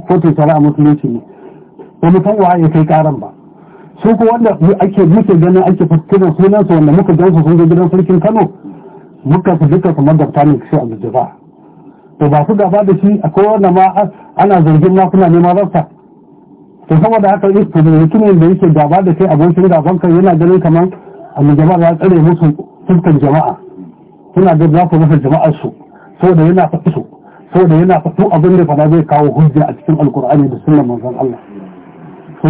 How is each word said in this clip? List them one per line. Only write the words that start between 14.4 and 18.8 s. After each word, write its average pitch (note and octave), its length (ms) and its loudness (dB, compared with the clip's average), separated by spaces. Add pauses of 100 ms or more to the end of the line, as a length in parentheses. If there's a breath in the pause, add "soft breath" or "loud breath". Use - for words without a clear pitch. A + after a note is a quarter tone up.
zargin D#3 320 2
ma F#3+ 160 2
suna F#3 180 2
neman F3 280 2
rasa. F#3 320 -4 (1000)
To D#3+ 140 0
saboda G#3+ 280 0
haka G3+ 180 0
is-, G3 240 0
to E3 100 0
mutumin E3 560 2
da D#3+ 80 4
yake F3 280 2
gaba D#3 280 0